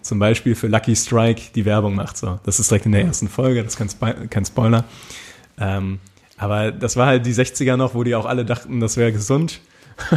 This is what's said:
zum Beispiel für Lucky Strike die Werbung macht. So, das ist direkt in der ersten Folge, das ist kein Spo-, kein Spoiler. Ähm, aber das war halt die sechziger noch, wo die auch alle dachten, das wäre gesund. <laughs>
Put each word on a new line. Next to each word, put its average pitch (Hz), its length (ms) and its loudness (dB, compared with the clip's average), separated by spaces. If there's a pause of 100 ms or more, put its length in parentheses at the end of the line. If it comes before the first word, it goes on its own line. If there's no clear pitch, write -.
zum 104 160 -2
Beispiel 110 340 2
für 113 140 -4
Lucky 107 280 2
Strike 113 460 2 (140)
die 110 100 0
Werbung 104 300 2
macht. - 220 -4
So, 92 260 -6
das - 160 -2
ist - 100 0
direkt 104 160 2
in 110 60 2
der 101 140 4
ersten 87 220 -2
Folge, 127 360 0
das 110 100 -6
ist - 60 -10
kein 104 100 -4
Spo-, 113 400 -6
kein 98 160 -2
Spoiler. 117 380 2 (720)
Ähm, 98 420 -4 (380)
aber 104 340 -2
das 110 240 -4
war 127 120 4
halt 127 180 4
die 123 80 0
sechziger 127 440 0
noch, 127 180 0
wo 120 80 0
die 120 100 0
auch 110 140 -2
alle 127 180 -2
dachten, 120 360 -4
das 110 160 -2
wäre 117 160 4
gesund. 135 520 0
<laughs> - 520 -16